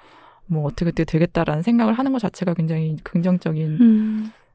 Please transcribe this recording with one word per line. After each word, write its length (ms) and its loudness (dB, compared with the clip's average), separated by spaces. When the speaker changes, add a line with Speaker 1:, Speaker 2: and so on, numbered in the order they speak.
Speaker 1:
뭐 180 -2
어떻게, 240 -2
어떻게 160 0
되겠다라는 560 0
생각을 320 2
하는 180 0
것 80 -2
자체가 360 -4
굉장히 480 -2
긍정적인 760 -2
Speaker 2:
음. 520 2